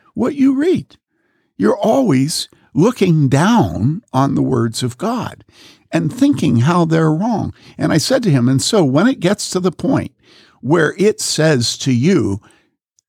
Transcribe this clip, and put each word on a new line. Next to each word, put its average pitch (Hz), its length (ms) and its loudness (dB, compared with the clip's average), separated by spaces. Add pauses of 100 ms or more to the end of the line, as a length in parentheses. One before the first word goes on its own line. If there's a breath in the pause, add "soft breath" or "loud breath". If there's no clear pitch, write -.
(120)
what 240 240 -4
you 269 180 2
read. 294 440 -2 (580)
You're - 220 0
always 202 720 0 (280 soft breath)
looking 170 520 2
down 135 720 0 (100)
on 135 220 0
the 147 80 0
words 120 400 -2
of 123 160 -6
God 214 460 -8 (480 soft breath)
and 160 200 -2
thinking 165 440 0
how 170 280 2
they're 160 280 0
wrong. 160 420 -4 (240 loud breath)
And 127 140 -2
I 165 60 2
said 254 260 0
to 202 60 0
him, 127 180 2
"And 135 120 2
so 202 240 0
when 143 220 2
it 262 140 -2
gets 190 300 -2
to 185 100 -4
the 180 100 -2
point 165 400 -4 (500 soft breath)
where 151 380 0
it 208 220 0
says 151 580 0
to 135 140 -2
you, 120 480 0 (680 soft breath)